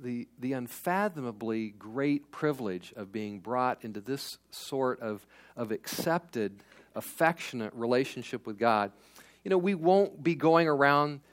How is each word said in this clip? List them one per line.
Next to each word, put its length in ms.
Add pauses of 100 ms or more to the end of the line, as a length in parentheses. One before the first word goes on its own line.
the, 280 (100)
the 160
unfathomably 1200
great 520
privilege 680
of 160
being 280
brought 440
into 160
this 380 (120)
sort 500
of, 260 (300)
of 140
accepted, 920 (320)
affectionate 800
relationship 720
with 120
God, 340 (520)
you 60
know, 80
we 160
won't 480
be 120
going 340
around 520 (120)